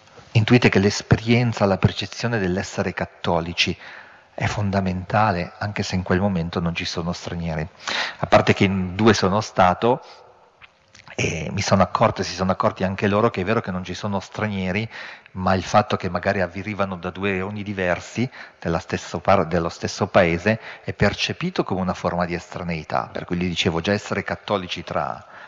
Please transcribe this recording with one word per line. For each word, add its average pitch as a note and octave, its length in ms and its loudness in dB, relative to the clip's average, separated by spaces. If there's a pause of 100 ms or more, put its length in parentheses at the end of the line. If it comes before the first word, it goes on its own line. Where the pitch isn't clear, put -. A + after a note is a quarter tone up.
(320)
Intuite A#2 380 6
che G2 100 4
l'esperienza, A2 840 2
la F#2+ 120 4
percezione - 600 0
dell'essere F#2+ 560 -2
cattolici - 840 -2 (560)
è - 140 -4
fondamentale, F#2+ 1120 0
anche G#2 240 -4
se - 120 -4
in F#2 80 0
quel F2+ 160 2
momento F2+ 400 0
non E2+ 160 -2
ci F#2 80 -6
sono F2 300 -4
stranieri. E2 520 -6 (520)
A - 80 -2
parte G#2 280 6
che G2+ 120 4
in F#2 320 0
due A2 160 8
sono G2 260 2
stato, G2 640 4 (1160)
e - 360 -2
mi G#2 80 -2
sono G2 200 4
accorto, G2+ 380 2
e F#2 60 -2
si - 100 -8
sono F#2 160 0
accorti G#2 320 0
anche F#2+ 240 0
loro, G#2 220 4
che G2+ 100 -6
è F#2 60 0
vero A2+ 160 0
che G2 100 -6
non F2+ 140 -4
ci F#2 80 -8
sono G2+ 260 -4
stranieri, G2+ 680 -4 (420)
ma F#2 220 0
il F#2 100 0
fatto - 320 2
che F#2+ 140 -4
magari F#2+ 320 -2
avvenivano F#2+ 560 -4
da F2+ 120 -6
due F#2+ 300 -2
ogni G#2 240 -6
diversi F#2+ 680 -2 (300)
della E2 200 -2
stesso - 400 -8
par-, F#2 280 4
dello E2+ 220 0
stesso - 380 -4
paese F2+ 520 2 (240)
è - 80 -8
percepito A2 720 -2
come F#2 160 -2
una F#2 140 0
forma F2 320 -2
di E2+ 80 -4
estraneità. E2 760 -4
Per - 140 -8
cui F2+ 140 -4
gli F2+ 100 0
dicevo, E2 320 0
già G2 140 0
essere G#2 300 -4
cattolici F2+ 600 -6
tra C#2+ 420 -6 (220)